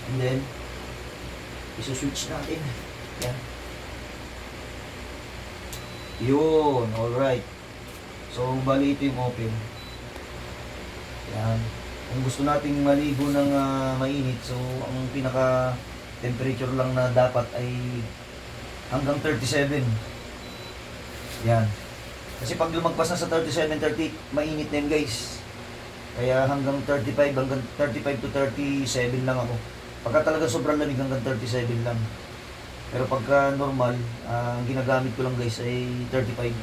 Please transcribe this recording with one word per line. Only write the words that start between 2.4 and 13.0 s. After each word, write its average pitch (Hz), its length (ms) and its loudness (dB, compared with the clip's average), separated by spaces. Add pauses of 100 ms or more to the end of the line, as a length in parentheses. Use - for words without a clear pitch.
Ayan. 127 120 -2 (2750)
Yun, 143 680 6 (140)
alright. 120 420 2 (960)
So, 127 260 0
bali, 139 300 4
ito 139 160 2
yung 123 100 0
open. 117 320 0 (1800)
Ayan. 113 260 0 (540)
Kung 131 100 0
gusto 131 220 0
nating 143 400 4
maligo 143 480 4